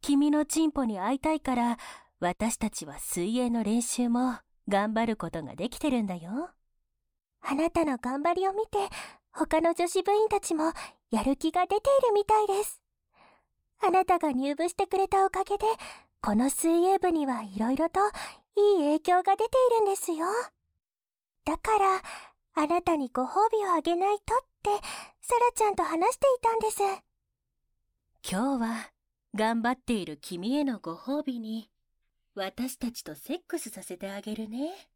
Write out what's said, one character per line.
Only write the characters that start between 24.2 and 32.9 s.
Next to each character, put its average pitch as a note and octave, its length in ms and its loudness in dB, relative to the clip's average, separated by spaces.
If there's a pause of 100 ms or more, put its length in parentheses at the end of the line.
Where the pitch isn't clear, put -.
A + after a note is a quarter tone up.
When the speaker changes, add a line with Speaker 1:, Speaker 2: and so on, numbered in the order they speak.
Speaker 2:
と - 140 -2
っ B4 40 4 (240)
て、 G#4 80 0 (500)
サ - 140 -2
ラ A#4+ 200 4
ち - 80 0
ゃ G#4+ 80 4
ん G4 60 -4
と F4 80 0
話 F4 300 0
し - 40 -12
て - 80 2
い B4+ 140 4
た A4+ 140 2
ん A4+ 40 0
で A4 120 0
す。 G#4 120 -2 (1500)
Speaker 1:
今 B3+ 300 -2
日 A#3 40 0
は、 A3+ 280 -4 (440)
頑 A3+ 260 0
張 A#3+ 180 -2
っ - 20 -20
て - 120 -4
い G3 140 -2
る D#3 100 -10
君 F#3 400 -6
へ D4 80 0
の B3 140 -2
ご E3+ 180 -10
褒 C#4+ 260 -4
美 C4 160 -6
に、 A3 320 -10 (640)
私 G3+ 440 -6
た A#3+ 120 -6